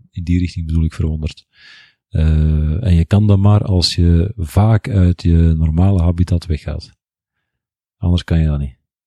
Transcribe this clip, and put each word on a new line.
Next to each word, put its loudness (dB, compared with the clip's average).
in -12
die 0
richting -6
bedoel 0
ik -2
verwonderd. -6
Eh, 0
en 2
je 4
kan 0
dat 4
maar 2
als -2
je 2
vaak 0
uit 0
je 2
normale 0
habitat -2
weggaat. -8
Anders -2
kan 0
je 2
dat -2
niet. -8